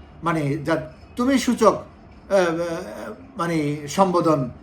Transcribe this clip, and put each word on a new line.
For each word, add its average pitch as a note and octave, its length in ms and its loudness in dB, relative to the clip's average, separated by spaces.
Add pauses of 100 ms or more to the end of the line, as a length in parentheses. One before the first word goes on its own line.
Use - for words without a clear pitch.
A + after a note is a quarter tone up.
(220)
মানে, D#3 360 -2
যা D3+ 340 -4 (240)
তুমি B3 220 2
সূচক, A3 440 4 (480)
এ, G3 40 -2
এ, F#3 120 4 (920)
মানে, D3+ 520 -2
সম্বোধন E3 640 2 (120)